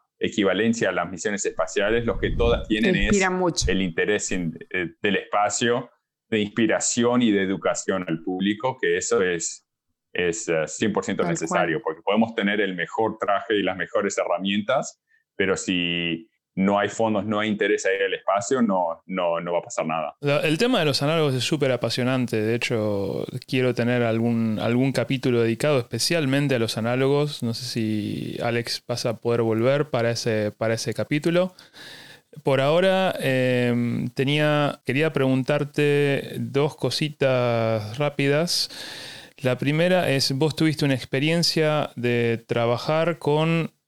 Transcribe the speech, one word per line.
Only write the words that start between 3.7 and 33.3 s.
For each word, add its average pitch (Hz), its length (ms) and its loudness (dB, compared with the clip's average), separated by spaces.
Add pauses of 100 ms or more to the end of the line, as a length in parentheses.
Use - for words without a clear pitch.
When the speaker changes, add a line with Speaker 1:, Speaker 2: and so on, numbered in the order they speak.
Speaker 1:
el 95 120 2
interés 92 500 0
in-, 85 260 -4 (120)
eh, 90 300 -4
del 101 160 0
espacio, 117 760 0 (380)
de 110 120 0
inspiración 117 800 2
y 113 80 4
de 98 120 4
educación 92 680 -2
al 80 140 -2
público, 101 580 -2
que 87 160 2
eso 95 260 0
es, 87 460 -4 (440)
es, 87 360 -2
eh, 78 180 0
cien 104 260 -2
por 95 120 0
ciento 95 180 -2
Speaker 2:
Tal 87 100 -2
Speaker 1:
necesario, 82 480 -2
Speaker 2:
cual. 80 140 -4
Speaker 1:
porque 82 80 -16
podemos 110 320 2
tener 104 260 0
el 98 140 -2
mejor 98 440 -4
traje 98 380 0
y 98 60 2
las 92 140 -2
mejores 98 420 -2
herramientas, 98 840 -2 (360)
pero 95 200 2
si 87 720 -2 (280)
no 98 220 2
hay 104 100 0
fondos, 107 380 -2
no 107 140 0
hay 107 80 -2
interés 104 360 0
a 98 80 0
ir 98 100 -2
al 95 120 0
espacio, 101 480 -2
no, 92 440 0
no, 87 340 -2
no 85 120 -4
va 87 60 0
a 85 40 0
pasar - 240 -6
nada. 78 340 -4
Speaker 3:
La, 143 180 0
el 156 180 0
tema 240 220 2
de 165 60 0
los 143 180 0
análogos 151 320 0
es 123 80 -2
súper 139 300 0
apasionante. 123 680 0
De 110 140 0
hecho, 107 680 -2 (240)
quiero 127 260 0
tener 120 300 0
algún, 113 560 0
algún 123 320 2
capítulo 123 500 0
dedicado 123 380 2
especialmente 139 760 0
a 117 60 0
los 113 180 -2
análogos. 135 640 0
No 117 120 -2
sé 127 100 -10
si, 107 760 -4
Alex, 117 460 -4
vas 117 180 -4
a 117 160 -4
poder 117 220 2
volver 123 480 2
para 117 220 0
ese, 107 400 -2
para 113 220 -2
ese 110 200 -4
capítulo. 170 600 0 (880)
Por 135 160 2
ahora, 185 580 4
em, 123 920 0